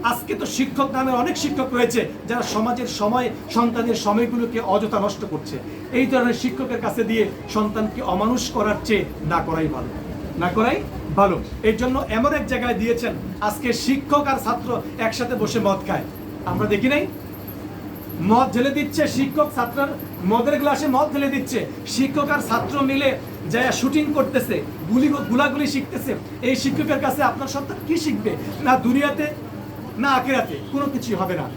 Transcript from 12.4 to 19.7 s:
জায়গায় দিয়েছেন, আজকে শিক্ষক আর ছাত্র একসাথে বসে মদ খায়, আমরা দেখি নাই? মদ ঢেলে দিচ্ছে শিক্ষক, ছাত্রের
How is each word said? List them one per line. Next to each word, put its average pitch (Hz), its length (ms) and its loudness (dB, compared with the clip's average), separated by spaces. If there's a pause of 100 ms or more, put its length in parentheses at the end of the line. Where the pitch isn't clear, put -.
জায়গায় 247 260 0
দিয়েছেন, 220 400 0 (280)
আজকে 214 320 0
শিক্ষক 277 540 2
আর 269 160 2
ছাত্র 254 380 -2 (180)
একসাথে 226 360 -2
বসে 214 240 0
মদ 196 280 2
খায়, 165 160 -2 (420)
আমরা 202 220 0
দেখি 202 200 2
নাই? 285 200 2 (1160)
মদ 233 300 6
ঢেলে 247 160 4
দিচ্ছে 285 380 0
শিক্ষক, 294 480 2
ছাত্রের 262 320 0 (400)